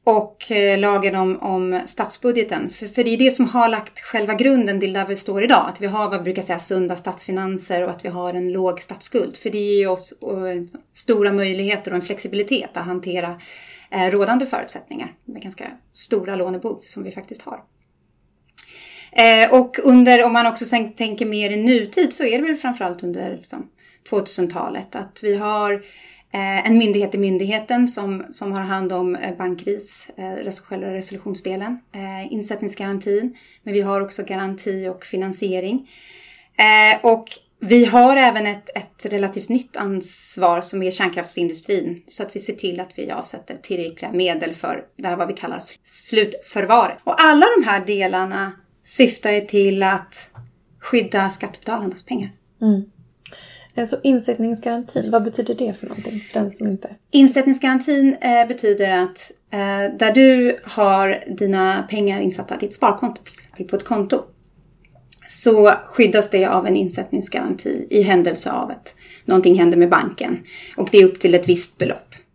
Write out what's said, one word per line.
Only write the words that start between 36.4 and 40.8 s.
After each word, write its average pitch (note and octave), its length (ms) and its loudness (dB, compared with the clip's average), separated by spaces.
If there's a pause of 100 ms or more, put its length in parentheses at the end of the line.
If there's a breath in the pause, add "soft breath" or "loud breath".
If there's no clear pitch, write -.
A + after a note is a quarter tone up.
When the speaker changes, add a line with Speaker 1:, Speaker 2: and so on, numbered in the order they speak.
Speaker 1:
Eh, G#3+ 560 6
och A3+ 120 0 (360)
vi A#3+ 240 6
har B3 320 6
även A#3 300 4
ett, G3+ 280 -8
ett - 380 -12
relativt G3 360 -4
nytt B3+ 280 -2
ansvar F3+ 840 -2
som F#3+ 220 -6